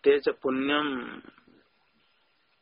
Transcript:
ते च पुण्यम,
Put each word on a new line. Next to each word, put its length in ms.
ते 140
च 100
पुण्यम, 880